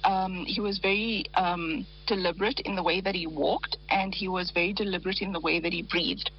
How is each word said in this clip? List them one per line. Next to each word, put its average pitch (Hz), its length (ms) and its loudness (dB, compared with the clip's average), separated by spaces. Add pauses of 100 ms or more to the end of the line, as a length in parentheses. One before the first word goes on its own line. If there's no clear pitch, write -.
Um, 190 400 2
he - 160 -2
was 202 180 0
very, 208 460 2 (100)
um, 175 520 2 (200)
deliberate 190 540 0
in 202 140 -2
the 185 80 0
way 170 180 2
that 185 140 -2
he 175 120 -2
walked, 156 500 0 (140)
and 196 240 2
he 185 140 -4
was 180 220 0
very 175 220 2
deliberate 190 480 -2
in 196 120 -2
the 170 80 -4
way 165 200 2
that 170 120 -2
he 170 100 -4
breathed. 151 560 -2